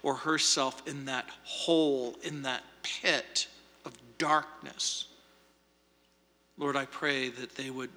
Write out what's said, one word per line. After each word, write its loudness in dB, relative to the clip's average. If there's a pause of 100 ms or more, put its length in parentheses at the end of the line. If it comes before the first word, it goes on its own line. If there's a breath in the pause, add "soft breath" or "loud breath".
or 2
herself 2
in -6
that -4 (140)
hole, 2
in -6
that -4 (200)
pit 0 (380)
of -12 (240)
darkness, 0 (1500)
Lord, -2
I -2
pray -2
that -10
they -8
would -8